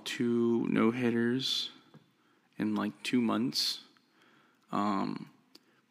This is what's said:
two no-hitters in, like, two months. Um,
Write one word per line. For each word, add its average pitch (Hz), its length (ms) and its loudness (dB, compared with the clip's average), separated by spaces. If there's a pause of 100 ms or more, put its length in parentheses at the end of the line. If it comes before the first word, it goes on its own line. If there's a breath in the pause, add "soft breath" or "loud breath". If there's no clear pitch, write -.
two 117 640 0
no-hitters 117 1000 0 (880 soft breath)
in, 107 160 0
like, 104 300 -4
two 123 160 2
months. 117 640 0 (880 soft breath)
Um, 101 560 -2 (640 soft breath)